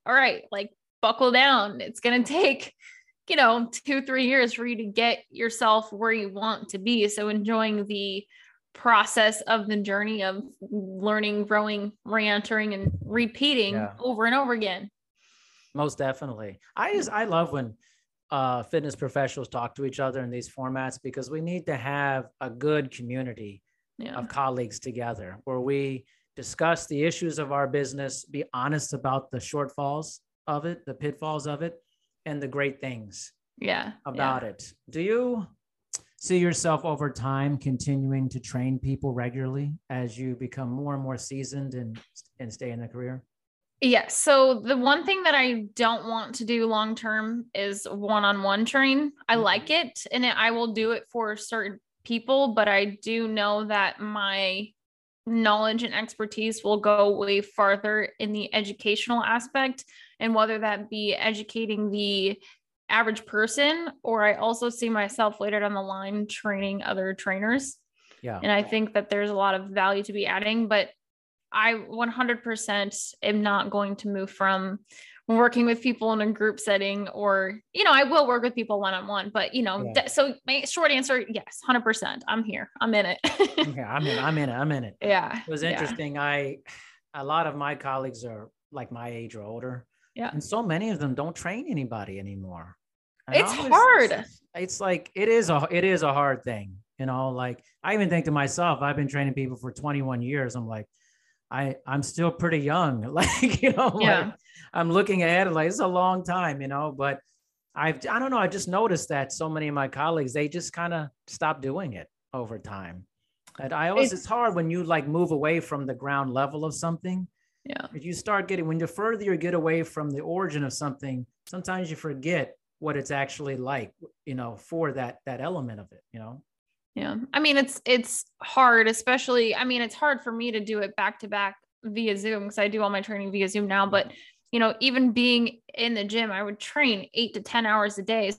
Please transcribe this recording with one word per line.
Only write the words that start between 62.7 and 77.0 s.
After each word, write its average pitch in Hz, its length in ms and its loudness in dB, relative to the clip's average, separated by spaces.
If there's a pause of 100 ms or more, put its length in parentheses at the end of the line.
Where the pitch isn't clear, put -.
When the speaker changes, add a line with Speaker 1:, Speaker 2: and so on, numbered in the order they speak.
Speaker 1:
average 220 360 0
person, 285 640 0 (120)
or 226 200 2
I 208 100 6
also 233 360 -2
see 233 200 -4
myself 208 500 0
later 208 200 0
down 208 140 0
the 196 80 -4
line 196 460 -6
training 196 560 -4
other 190 300 -2
trainers. 214 640 -2 (440)
Speaker 2:
Yeah. 110 200 -6
Speaker 1:
And 208 100 2
I 208 120 4
think 220 320 -2
that 202 140 0
there's 208 200 0
a 208 60 -4
lot 196 200 2
of 190 140 -6
value 196 340 0
to 208 100 -10
be 202 120 -4
adding, 214 420 0
but 202 220 2 (640)
I 226 240 4
one 226 340 -4
hundred 240 340 0
percent 202 520 -2 (280)
am 208 180 2
not 202 280 2
going 202 280 -2
to 214 100 -8
move 196 240 -4
from 190 480 0 (480)
working 240 400 6
with 233 140 2
people 226 320 0
in 214 80 2
a 214 100 2
group 214 280 0
setting, 196 500 0